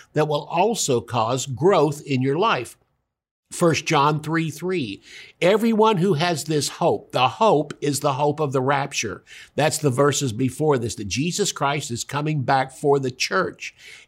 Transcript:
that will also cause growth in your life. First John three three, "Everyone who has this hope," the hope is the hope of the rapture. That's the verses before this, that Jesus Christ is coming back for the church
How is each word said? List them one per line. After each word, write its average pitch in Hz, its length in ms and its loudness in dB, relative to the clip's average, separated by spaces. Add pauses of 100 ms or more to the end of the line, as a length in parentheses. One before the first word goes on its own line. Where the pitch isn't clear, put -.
(140)
that 151 160 0
will 147 160 -2
also 170 560 0
cause 123 440 -2
growth 151 600 2
in 135 160 -2
your 135 160 0
life. 180 400 -2 (760)
First - 340 0
John 151 360 2
three 160 280 -4
three, 156 540 -6 (360)
"Everyone 220 580 4
who 170 180 2
has 165 300 -2
this 151 220 0
hope," - 440 -2
the 127 160 2
hope 151 520 2
is 143 200 -2
the 143 140 0
hope 147 260 0
of 143 140 -2
the 135 80 2
rapture. 135 640 -2 (300)
That's 143 240 0
the 147 140 0
verses 127 420 0
before 135 460 0
this, 113 160 -6
that 104 120 -10
Jesus 165 440 -2
Christ 143 400 -4
is 117 120 -6
coming 147 380 -4
back 131 300 0
for 143 260 2
the 131 140 -2
church - 640 -4 (320)